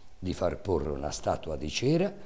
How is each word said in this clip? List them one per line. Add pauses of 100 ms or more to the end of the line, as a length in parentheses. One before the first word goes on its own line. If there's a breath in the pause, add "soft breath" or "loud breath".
(180 soft breath)
di
far
porre
una
statua
di
cera (140 loud breath)